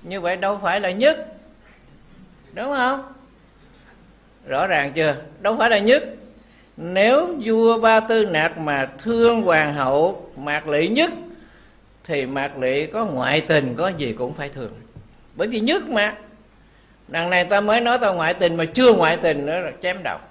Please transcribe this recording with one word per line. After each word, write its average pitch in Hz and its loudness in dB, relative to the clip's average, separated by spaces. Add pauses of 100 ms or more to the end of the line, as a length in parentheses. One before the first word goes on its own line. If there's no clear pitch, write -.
Như 185 -10
vậy 175 -2
đâu 196 -2
phải 190 0
là 190 -2
nhất, 254 0 (1300)
đúng 226 -8
không? 262 -2 (1300)
Rõ 139 -2
ràng 143 0
chưa? 151 0 (240)
Đâu 208 0
phải 240 4
là 214 4
nhất. 233 4 (720)
Nếu 226 2 (100)
vua 226 2
Ba 220 6
Tư 226 2
Nặc 165 -2
mà 143 -2 (100)
thương 233 2
hoàng 156 2
hậu 147 0
Mạc 147 -6
Lị 151 0
nhất 302 2 (960)
thì 143 -4
Mạc 139 -6
Lị 131 -2
có 220 -4
ngoại 139 0
tình 143 0
có 180 0
gì 147 -4
cũng 127 -6
phải 143 -10
thương. 127 -12 (600)
Bởi 220 -4
vì 226 -4
nhất 311 0
mà. 214 0 (960)
Đằng 170 -4
này 180 2
ta 202 2
mới 208 2
nói 240 0
ta 214 0
ngoại 175 -2
tình 170 0
mà 165 0
chưa 240 6
ngoại 170 4
tình 156 0
nữa 160 -2
là 160 -6 (100)
chém 185 -4
đầu. 92 -6 (120)